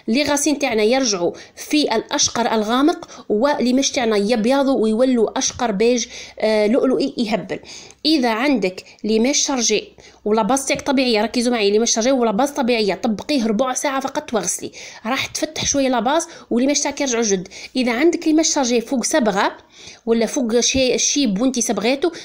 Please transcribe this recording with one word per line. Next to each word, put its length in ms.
لي 140
غاسين 360
تاعنا 240
يرجعوا 500
في 400
الاشقر 580
الغامق، 540
ولي 440
مش 180
تاعنا 260
يبيضوا 680
ويولوا 560
اشقر 320
بيج، 360
آه، 280
لؤلؤي 500
يهبل. 420
اذا 240
عندك 540
لي 140
ميش 200
شارجي 500
ولا 180
باس 240
تاعك 140
طبيعيه، 420
ركزوا 300
معي، 180
لي 80
ميش 120
شارجي 220
ولا 180
باس 200
طبيعيه، 440
طبقيه 520
ربع 280
ساعه 260
فقط 340
واغسلي، 380
راح 200
تفتح 400
شويه 220
لا 120
باس 260
ولي 160
ميش 140
تاعك 200
يرجعوا 220
جد. 260
اذا 160
عندك 340
لي 60
ميش 220
شارجي 260
فوق 240
صبغه 480
ولا 200
فوق 340
شي، 380
شيب 420
وانتي 200
صبغيته، 520